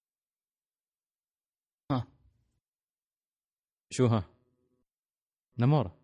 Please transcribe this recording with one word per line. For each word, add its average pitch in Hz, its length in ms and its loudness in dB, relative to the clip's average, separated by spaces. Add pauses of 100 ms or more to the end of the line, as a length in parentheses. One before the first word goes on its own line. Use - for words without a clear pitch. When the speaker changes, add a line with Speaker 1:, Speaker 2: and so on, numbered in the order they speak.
(1900)
Speaker 1:
ها. 127 140 -4 (1800)
Speaker 2:
شو 127 160 0
ها؟ 110 180 0 (1300)
نامورا. 123 340 0 (120)